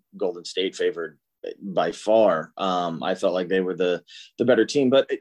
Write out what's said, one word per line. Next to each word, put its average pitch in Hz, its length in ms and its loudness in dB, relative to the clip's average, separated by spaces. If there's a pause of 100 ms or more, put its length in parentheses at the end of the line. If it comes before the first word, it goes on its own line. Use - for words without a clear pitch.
(160)
Golden 90 300 -6
State 92 280 -4
favored 85 440 -4 (420)
by 85 320 -2
far. 98 640 2
Um, 87 460 -2
I 90 120 -2
felt 92 200 0
like 92 140 -2
they 95 120 2
were 92 140 -2
the, 90 280 -2 (360)
the 117 80 0
better 113 180 6
team. 135 240 0
But 135 220 4 (100)